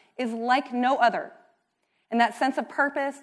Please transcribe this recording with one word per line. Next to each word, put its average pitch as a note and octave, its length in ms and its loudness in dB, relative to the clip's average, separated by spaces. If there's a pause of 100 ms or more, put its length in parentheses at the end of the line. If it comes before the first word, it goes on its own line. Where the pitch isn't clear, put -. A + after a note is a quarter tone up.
(160)
is B3+ 140 -4
like B3 420 0
no B3 260 2
other. G#3 340 0 (800)
And A#3 80 2
that A#3 160 2
sense C4+ 200 0
of C#4+ 120 -4
purpose C#4 540 -2